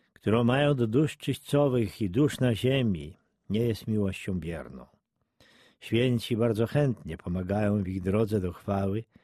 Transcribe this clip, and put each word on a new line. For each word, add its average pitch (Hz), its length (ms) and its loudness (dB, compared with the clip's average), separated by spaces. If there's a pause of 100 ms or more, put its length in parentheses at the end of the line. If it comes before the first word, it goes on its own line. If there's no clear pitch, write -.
(120)
którą 113 320 2
mają 143 300 4
do 120 120 2
dusz 139 300 2
czyśćcowych 127 840 0
i 95 80 -2
dusz 135 300 2
na 123 140 2
ziemi, 110 680 0 (300)
nie 107 100 0
jest 117 260 -2
miłością 98 540 -2
bierną. 67 460 -10 (920)
Święci 120 560 0
bardzo 113 300 0
chętnie 123 520 -2
pomagają 98 640 -2
w 90 60 -4
ich 92 140 -6
drodze 104 380 0
do 90 120 -4
chwały, 98 520 -4 (200)